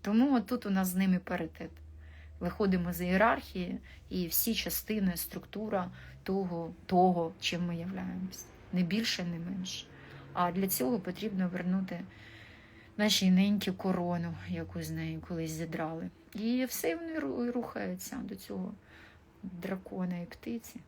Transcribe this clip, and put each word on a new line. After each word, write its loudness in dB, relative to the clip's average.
Тому 4
отут 0
у 0
нас 4
з -4
ними 4
паритет. -4
Виходимо 2
з -4
ієрархії, 2
і 0
всі 2
частини, 0
структура -4
того, -2
того, 8
чим 0
ми -2
являємось. -6
Не 4
більше, 0
не -4
менше. -6
А 2
для 2
цього 2
потрібно -2
вернути 0
нашій 6
неньці 6
корону, 0
яку -4
з -6
нею -4
колись -4
зідрали. -4
І 0
все, -2
вони -6
ру-, -2
рухаються -4
до -8
цього -6
дракона -6
і -8
птиці -10